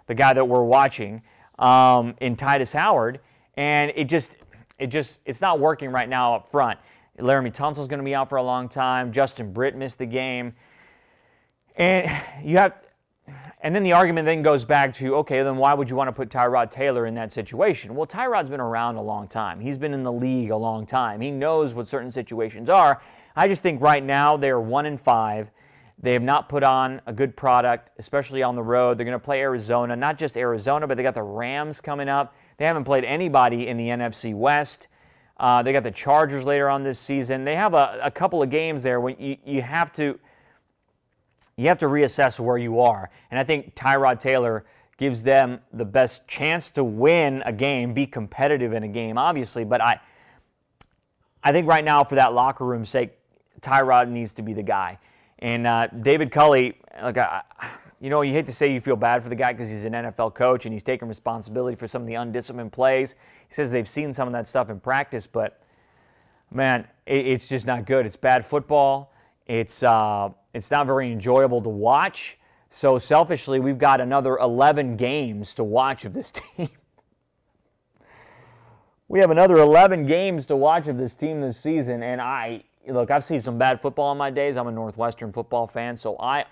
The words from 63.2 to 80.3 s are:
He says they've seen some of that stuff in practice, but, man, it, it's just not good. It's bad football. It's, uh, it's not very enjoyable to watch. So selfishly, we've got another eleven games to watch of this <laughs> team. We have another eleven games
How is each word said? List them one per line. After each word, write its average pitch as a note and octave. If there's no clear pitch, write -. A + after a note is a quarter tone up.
He -
says C#3
they've A#2+
seen D3
some B2+
of B2
that A#2
stuff A#2+
in G2+
practice, C3
but, G#2+
man, B2+
it, C#3
it's B2+
just B2
not A#2+
good. C3
It's G2+
bad B2+
football. C#3
It's, A2+
uh, G#2+
it's A#2
not C#3+
very C3
enjoyable B2
to A2
watch. B2
So C3
selfishly, D3+
we've C3
got C3+
another C3
eleven B2+
games B2
to A#2+
watch A#2+
of F#2+
this -
<laughs> -
team. E3
We F#3+
have F3+
another F3
eleven D#3+
games E3+